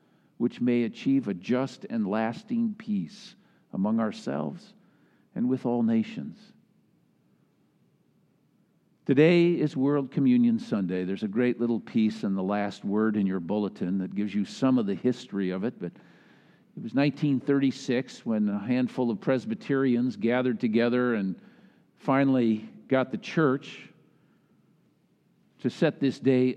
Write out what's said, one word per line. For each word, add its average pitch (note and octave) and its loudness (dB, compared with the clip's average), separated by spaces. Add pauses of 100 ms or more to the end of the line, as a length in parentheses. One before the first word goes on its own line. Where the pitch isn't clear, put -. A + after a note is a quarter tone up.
(380)
which A#2+ -2
may A#2+ 4
achieve C3 0
a G2+ 0
just B2 -2
and A2 -2
lasting A2+ -2
peace - -6 (380)
among G#2+ 0
ourselves C#3 -6 (640)
and B2 -2
with B2+ -2
all A#2+ 0
nations. A2 -2 (2500)
Today E3+ 6
is D3+ 0
World C#3 0
Communion B2 4
Sunday. F#2 -2
There's F#2+ -4
a G#2+ 0
great A2 0
little A#2 -2
piece A2 0
in G2+ -2
the F#2+ -2
last G2+ -4
word G#2+ 0
in G2 2
your F#2 -2
bulletin F#2+ -2
that F#2 -6
gives G2+ -4
you G2+ -2
some C3 0
of A#2 0
the G2 -2
history G2 -2
of F#2 -4
it, B2+ -8
but F2 -8 (840)
it B2 -10
was A2+ -8
nineteen C#3 0
thirty-six C3+ 0
when G#2+ 0
a G2+ -2
handful B2 -2
of G#2 -4
Presbyterians B2 0
gathered A#2+ 0
together A#2+ 2
and F#2+ -2 (640)
finally C3 2 (180)
got C3 0
the G#2+ -4
church - -2 (1700)
to - -4
set A#2 0
this C3+ 0
day B2+ 2